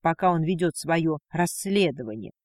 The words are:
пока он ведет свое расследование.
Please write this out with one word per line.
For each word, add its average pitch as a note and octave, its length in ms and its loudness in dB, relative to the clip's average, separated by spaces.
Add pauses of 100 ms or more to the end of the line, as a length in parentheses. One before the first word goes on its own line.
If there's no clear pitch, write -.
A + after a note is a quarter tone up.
пока F3 300 2
он E3 120 2
ведет E3+ 340 0
свое D#3+ 420 0 (120)
расследование. C#3+ 1040 -2 (120)